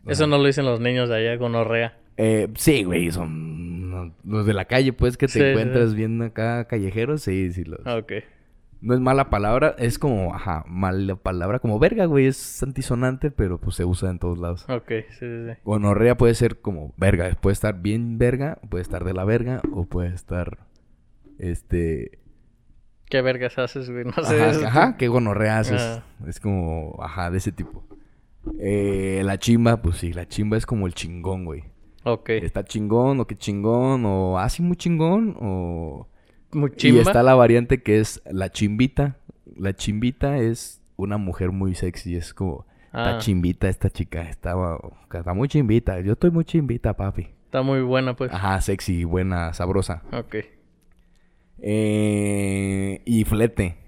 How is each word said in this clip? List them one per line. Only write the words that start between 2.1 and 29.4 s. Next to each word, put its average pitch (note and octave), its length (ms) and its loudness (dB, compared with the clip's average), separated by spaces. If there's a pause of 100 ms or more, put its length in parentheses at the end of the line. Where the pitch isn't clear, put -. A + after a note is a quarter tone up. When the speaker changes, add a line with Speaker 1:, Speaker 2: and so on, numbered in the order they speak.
Speaker 2:
Eh, A2 380 4
sí, C3+ 280 4
güey, F2 280 0
son, E2+ 800 -8
no, F2 220 -10 (120)
los G#2+ 220 -2
de G#2+ 60 4
la F#2+ 120 -2
calle, C3 260 4
pues, B2 240 0
que C3+ 120 0
te - 60 -2
Speaker 1:
Sí, - 60 2
sí, C#3+ 60 6
Speaker 2:
encuentras A#2+ 460 2
Speaker 1:
sí. G#2+ 40 0
Speaker 2:
viendo A2+ 300 -2
acá A2+ 420 -4
callejeros, A2+ 540 -2
sí, F#2 320 -2
sí F2+ 100 -6
los D#2+ 220 -10
Speaker 1:
Ah, A#2+ 120 -4
ok. G#2+ 140 -8 (680)
Speaker 2:
No A#2 120 2
es B2+ 80 4
mala C3+ 280 4
palabra, A2+ 480 2
es A#2 220 0
como, G2+ 340 0
ajá, E2 320 -4
mala F#2+ 520 -2
palabra, F#2+ 420 -2
como G#2+ 200 0
verga, F#3+ 260 2
güey, C#3 220 4
es - 360 -4
antisonante, C3 680 -2
pero, F#2 300 -2
pues, F2+ 160 -6
se - 80 -4
usa F2+ 260 -2
en F2+ 100 -6
todos F2 180 -2
lados. F2 320 -8
Speaker 1:
Ok, A#2+ 180 -6 (220)
sí, - 100 -20
sí, B2 60 -12 (240)
sí. A2+ 40 -12 (120)
Speaker 2:
Gonorrea G#2 500 4
puede A#2 180 6
ser A#2 280 0
como D#2+ 340 -8
verga, F#2 340 2 (120)
puede G2 120 4
estar G2+ 280 -2
bien A2+ 360 -2
verga, B2+ 400 0 (120)
puede F2+ 120 -4
estar F2+ 220 -8
de F#2 100 -4
la F#2 120 -4
verga, A#2 360 0 (120)
o F2+ 120 -2
puede F2+ 280 -4
estar, - 460 -8 (800)
este E2+ 840 -4 (880)
Speaker 1:
¿Qué C3+ 120 0
vergas B2+ 360 -2
haces, B2+ 320 -6
güey? A#2+ 160 -8
<laughs> B2 100 -6
No E3 80 -2
sé, D#3 180 2
Speaker 2:
Ajá, D#3 100 4
Speaker 1:
eso D3+ 160 0
Speaker 2:
ajá, D#3+ 240 6
Speaker 1:
tú. A3 80 -8
Speaker 2:
qué A#2+ 80 2
gonorrea A2 520 2
haces. B2 220 0
Speaker 1:
Ajá. A2+ 220 -4 (240)
Speaker 2:
Es E2+ 120 -10
como, E2 640 -4
ajá, F2 300 -6
de F#2 80 0
ese F#2+ 120 -2
tipo. - 320 -10 (760)
Eh, G2 680 0
la G2 140 0
chimba, A#2 420 4